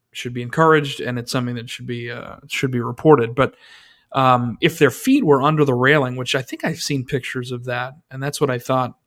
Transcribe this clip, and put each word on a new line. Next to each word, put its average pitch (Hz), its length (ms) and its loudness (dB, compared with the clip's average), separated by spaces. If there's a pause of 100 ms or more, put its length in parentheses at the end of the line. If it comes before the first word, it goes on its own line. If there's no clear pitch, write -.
(120)
should 123 200 -10
be 120 100 -6
encouraged, 147 580 2
and 123 180 -4
it's 120 120 -8
something 123 260 -2
that 117 140 -12
should 123 160 -12
be, 120 240 -8
uh, - 260 -12 (120)
should - 220 -2
be 123 100 0
reported. 123 540 4
But, 131 200 0 (600)
um, 123 460 2
if 165 180 0
their 139 120 6
feet 269 340 0
were 139 160 6
under 151 240 2
the 135 80 0
railing, 127 440 2
which 127 180 -6
I 131 80 -2
think - 240 -8
I've 170 160 -4
seen 139 240 -4
pictures 127 440 -6
of 123 140 -8
that, 127 300 -6 (160)
and 135 120 -12
that's 143 200 -4
what 139 80 0
I 123 80 -2
thought, 127 480 -2